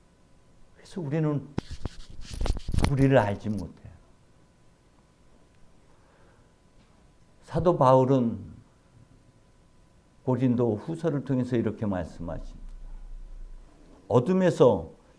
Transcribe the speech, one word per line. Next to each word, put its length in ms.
그래서 260
우리는 460
우리를 260
알지 320
못해요. 440
사도 340
바울은 640
고린도 520
후서를 460
통해서 320
이렇게 300
말씀하십니다. 760
어둠에서 840